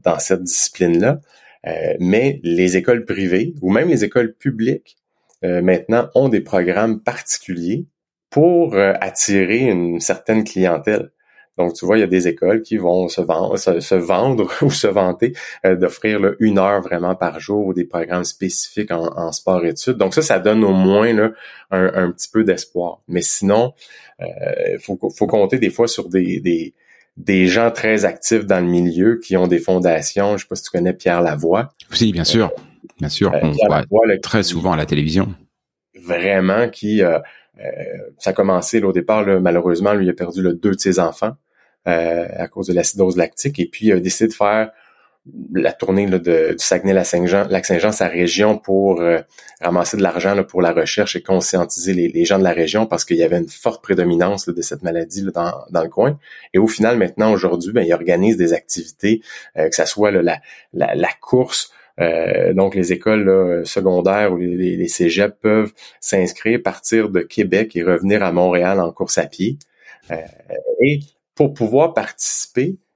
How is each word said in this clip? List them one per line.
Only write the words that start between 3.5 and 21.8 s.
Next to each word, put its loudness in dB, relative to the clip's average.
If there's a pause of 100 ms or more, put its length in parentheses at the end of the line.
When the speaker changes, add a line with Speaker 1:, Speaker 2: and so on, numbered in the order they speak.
Speaker 1:
ou 0
même 2
les 2
écoles -2
publiques, -4 (480)
euh, 0
maintenant, 2
ont 4
des 2
programmes 0
particuliers -6 (440)
pour, 4
euh, 4
attirer 0
une 0
certaine 0
clientèle. 0 (480)
Donc, 0
tu -10
vois, 4
il 4
y 2
a -2
des 2
écoles 0
qui -6
vont 0
se -4
vendre, -2
se, 0
se -2
vendre 0
<laughs> -2
ou 4
se -2
vanter, 0 (320)
euh, 4
d'offrir, -2
là, 2
une 4
heure 2
vraiment -2
par -4
jour -2
ou -2
des -2
programmes -4
spécifiques -6
en, -4 (100)
en -6
sport-études. -2
Donc 0
ça, 0
ça 2
donne 2
au 4
moins, 4
là, 2 (400)
un, 2